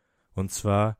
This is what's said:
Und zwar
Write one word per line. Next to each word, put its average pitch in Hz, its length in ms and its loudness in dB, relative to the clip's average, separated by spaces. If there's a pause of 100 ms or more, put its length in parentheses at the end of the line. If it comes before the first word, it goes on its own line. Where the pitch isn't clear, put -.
(360)
Und 95 160 -2
zwar 104 480 0